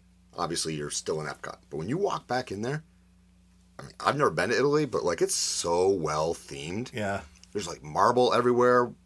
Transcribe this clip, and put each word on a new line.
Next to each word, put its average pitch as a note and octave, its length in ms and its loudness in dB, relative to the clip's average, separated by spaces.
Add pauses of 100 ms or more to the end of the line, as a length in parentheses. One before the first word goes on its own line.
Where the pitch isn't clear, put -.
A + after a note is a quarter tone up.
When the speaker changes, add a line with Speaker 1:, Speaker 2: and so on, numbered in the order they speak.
(380)
Speaker 1:
obviously E2 380 -4
you're D2 140 -6
still D#2 320 -4
in D2+ 60 -8
Epcot. - 300 -12 (120)
But C#2+ 80 -10
when D#2+ 100 -6
you C3+ 100 -4
walk G3 300 -4
back B2 240 -4
in G2+ 100 -6
there, C#3+ 220 -4 (960)
I - 40 -12
mean, - 160 -14
I've A#2 180 0
never C#3 120 4
been F2 200 0
to A2 80 2
Italy, D3 280 4
but, A2 180 -4
like, E2+ 180 0
it's F#3+ 140 0
so F2 540 2
well D#2+ 440 0
themed. E2 600 -8
Speaker 2:
Yeah. G2+ 280 -4 (300)
Speaker 1:
There's, G2+ 160 -6
like, D#2+ 160 -12
marble G#2 500 4
everywhere, B2 580 4 (140)